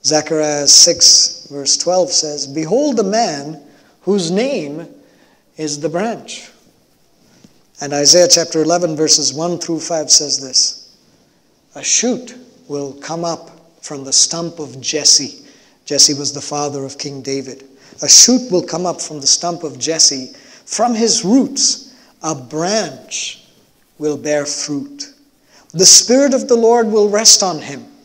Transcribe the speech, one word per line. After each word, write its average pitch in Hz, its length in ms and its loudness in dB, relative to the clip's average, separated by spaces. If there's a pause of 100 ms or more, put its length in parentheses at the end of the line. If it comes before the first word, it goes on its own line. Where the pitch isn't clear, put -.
Zechariah 151 640 0
six, - 800 4
verse 143 280 -2
twelve 180 340 0
says, 147 360 -4
"Behold 202 500 -2
the 226 60 0
man 160 580 -4 (400)
whose 180 300 0
name 175 560 -4 (720)
is 151 220 -6
the 156 100 -4
branch." 180 600 -6 (1300)
And 143 120 -6
Isaiah 165 340 6
chapter 165 360 2
eleven, 165 320 2
verses 147 380 0
one 170 260 -4
through 165 220 -4
five 156 280 -4
says 139 300 0
this, - 500 -2 (840)
"A 139 80 -14
shoot - 520 -2 (320)
will 143 260 -8
come 165 300 -8
up 165 280 -6 (300)
from 139 220 -12
the 135 100 -6
stump 170 460 0
of 131 220 -12
Jesse." - 600 0 (420)
Jesse 143 280 2
was 139 200 -6
the 139 80 -10
father 143 440 -6
of 135 120 -12
King 139 240 -10
David. 135 460 -8 (340)
"A 147 60 -4
shoot 247 440 4
will 175 120 2
come 170 220 -6
up 165 160 -4
from 151 200 -10
the 139 60 -2
stump 170 360 -2
of 131 140 -10
Jesse. 135 540 -2 (340)
From 240 300 0
his 214 300 0
roots, - 640 0 (340)
a 160 100 -4
branch 151 1120 -6 (540)
will 151 200 -2
bear 147 280 -2
fruit. - 680 -8 (600)
The 185 120 2
Spirit 269 480 6
of 233 140 0
the 247 80 4
Lord 233 360 4
will 208 180 4
rest 208 340 2
on 170 160 -2
him" 135 260 -12 (200)